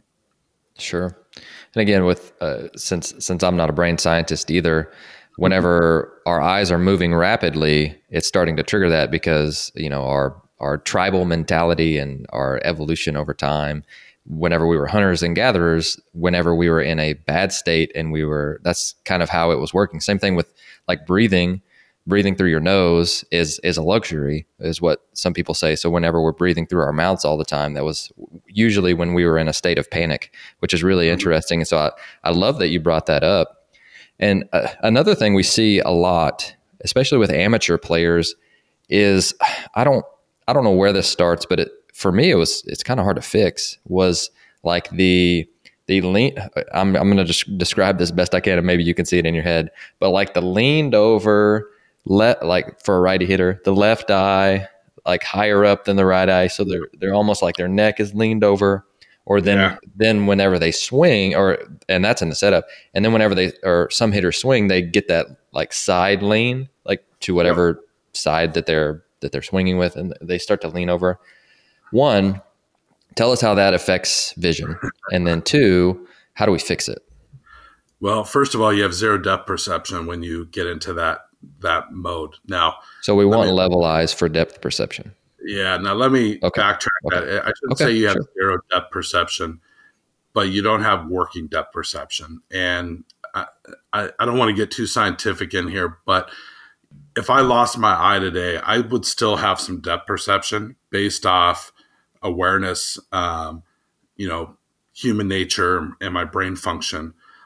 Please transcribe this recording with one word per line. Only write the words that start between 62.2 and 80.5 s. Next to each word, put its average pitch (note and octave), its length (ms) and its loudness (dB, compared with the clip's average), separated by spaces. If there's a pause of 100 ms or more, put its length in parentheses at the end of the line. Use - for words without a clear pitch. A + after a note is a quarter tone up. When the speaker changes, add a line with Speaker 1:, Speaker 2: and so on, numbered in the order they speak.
Speaker 1:
in E2 60 -2
the D2 60 -6
setup. G2 300 2 (300)
And G2 100 2
then A2+ 80 2
whenever G#2+ 220 2
they, F#2 160 0 (120)
or F2 280 2
some A2+ 200 0
hitters F#2 260 0
swing, A#2 320 2
they F#2 120 2
get F2 260 0
that, E2 200 0 (240)
like, - 200 -6
side F#2+ 520 0
lean, A#2+ 440 0 (180)
like, - 200 -4 (160)
to F2+ 140 -2
whatever F2 320 4
Speaker 2:
Yep. E2 100 0 (360)
Speaker 1:
side D#2+ 420 -2
that E2+ 100 -2
they're, D#2 380 -2 (160)
that - 120 -8
they're C#2 120 -8
swinging F#2 340 -2
with, F2+ 180 -2
and F2+ 240 -8
they F2 200 -6
start G2+ 220 -4
to F2 80 -8
lean F2 200 -4
over. F2 300 -2 (720)
One, G2+ 500 2 (760)
tell A#2+ 160 2
us A#2+ 100 0
how A2 120 2
that G2 220 4
affects - 580 -2
vision. D#2+ 420 -4 (360)
And F2+ 160 0
then E2+ 160 0
two, F#2 640 2 (260)
how G#2 140 -2
do G#2 40 4
we E2+ 80 0
fix - 300 -6
it? - 140 -12 (960)
Speaker 2:
Well, G#2 240 -2
first C#3 320 0
of A2+ 60 0
all, G#2+ 120 2
you G2+ 100 2
have F#2 120 0
zero G#2 240 0
depth F#2+ 260 -2
perception F2 640 -6
when E2+ 160 -10
you E2+ 240 -10
get F2 200 -8